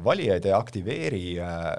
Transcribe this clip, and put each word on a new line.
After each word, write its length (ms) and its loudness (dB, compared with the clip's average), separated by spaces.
valijaid 440 2
ei 40 6
aktiveeri, 680 0
äh, 260 -6